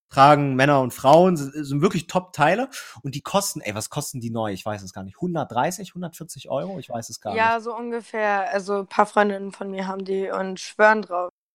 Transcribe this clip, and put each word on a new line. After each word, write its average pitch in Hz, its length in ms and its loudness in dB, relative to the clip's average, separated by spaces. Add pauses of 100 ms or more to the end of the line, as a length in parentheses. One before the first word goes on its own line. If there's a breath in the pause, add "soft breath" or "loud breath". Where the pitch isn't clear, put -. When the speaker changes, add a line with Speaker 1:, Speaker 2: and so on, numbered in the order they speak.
(120)
Speaker 1:
tragen, 143 420 8
Männer 139 260 4
und 123 120 -2
Frauen, 170 420 6
s-, 139 160 -4
sind 143 300 -4
wirklich 185 280 0
Top-Teile 180 600 0 (340 loud breath)
und 131 120 -8
die 143 80 -8
kosten, - 400 -4
ey, 101 120 -6
was 107 140 -6
kosten 143 320 -8
die 117 100 -8
neu? 110 220 -4
Ich 92 140 -10
weiß 107 160 -6
es 95 100 -16
gar 101 100 -14
nicht. 98 180 -16
Hundertdreißig, 175 720 -4
hundertvierzig 165 560 -14
Euro? 170 280 -6
Ich 131 120 -14
weiß 117 180 -8
es - 140 -14
gar 104 120 -6
Speaker 2:
Ja, 226 200 2
Speaker 1:
nicht. 226 100 -6
Speaker 2:
so 226 100 -8
ungefähr. 214 800 -4
Also 196 280 -4
ein 196 60 -10
paar 208 200 2
Freundinnen 196 460 -2
von 196 180 -12
mir 190 160 -6
haben 190 180 -8
die 190 240 -4
und 190 320 -6
schwören 214 420 4
drauf. 180 280 -6 (240)